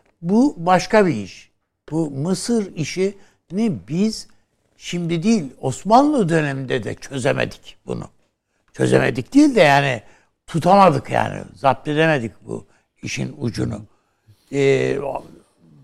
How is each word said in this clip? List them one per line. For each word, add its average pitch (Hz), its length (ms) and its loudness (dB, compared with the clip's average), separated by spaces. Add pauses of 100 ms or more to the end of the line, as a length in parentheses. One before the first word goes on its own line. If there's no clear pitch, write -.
(220)
bu 220 360 2
başka 185 480 2
bir 151 80 0
iş. - 360 -12 (400)
Bu 156 200 -4
Mısır 185 640 -4
işini 190 1000 -6 (160)
biz 208 400 -4 (480)
şimdi 170 460 -6
değil, 214 220 2 (160)
Osmanlı 226 680 2
döneminde 135 560 -2
de 110 100 -8
çözemedik 131 840 -6 (100)
bunu. 62 180 -8 (680)
Çözemedik 131 600 0
değil 285 200 4
de 214 60 4
yani 139 420 4 (440)
tutamadık 170 640 4
yani, 110 300 -2 (140)
zapt - 340 -2
edemedik 147 440 0 (140)
bu - 200 -10 (360)
işin 131 360 -8
ucunu. 120 420 -6 (720)
Ee, 135 480 0
o-, 135 240 -10 (600)